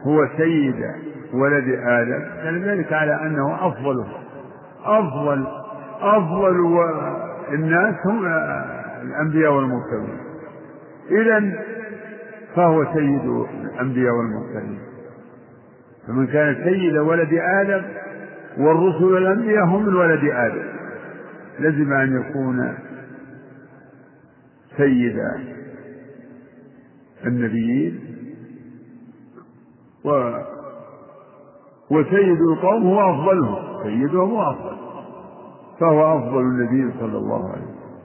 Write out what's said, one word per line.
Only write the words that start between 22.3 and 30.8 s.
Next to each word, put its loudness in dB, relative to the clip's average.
سيد 4
النبيين 0
و-، 0